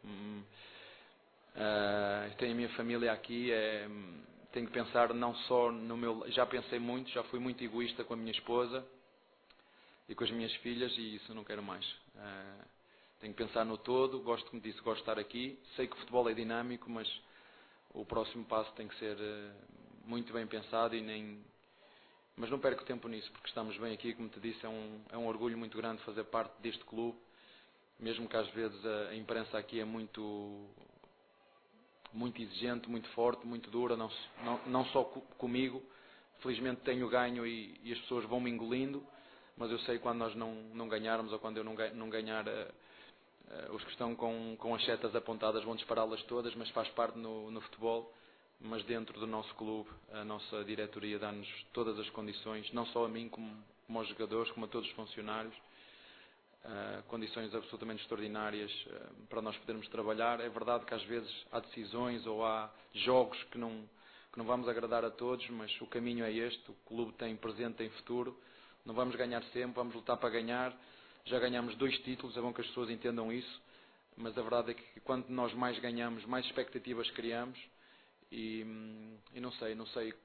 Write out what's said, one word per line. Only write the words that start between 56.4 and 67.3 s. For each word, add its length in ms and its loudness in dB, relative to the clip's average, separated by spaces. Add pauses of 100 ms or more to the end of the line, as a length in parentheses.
eh, 460 -4
condições 440 -2
absolutamente 500 -4
extraordinárias, 680 -2 (160)
eh, 220 -10 (180)
para 140 -2
nós 160 -2
podermos 320 -4
trabalhar. 500 4
É 80 -2
verdade 380 2
que 80 -2
às 100 -2
vezes 260 -2 (220)
há 80 0
decisões 640 -2
ou 200 2
há 280 2 (200)
jogos 440 8 (140)
que 60 -6
não, 260 -4 (480)
que 60 -10
não 80 -2
vamos 240 4
agradar 340 4
a 80 4
todos, 380 0
mas 200 -6 (120)
o 60 -6
caminho 360 0
é 80 2
este: 400 -2
o 20 -12 (120)
clube 280 0
tem 220 -2